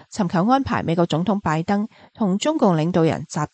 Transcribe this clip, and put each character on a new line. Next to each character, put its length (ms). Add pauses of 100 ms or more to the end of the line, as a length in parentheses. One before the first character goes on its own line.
(100)
尋 180
求 220
安 140
排 180
美 140
國 100
總 180
統 160
拜 220
登 240 (280)
同 240
中 200
共 160
領 160
導 120
人 260
習 260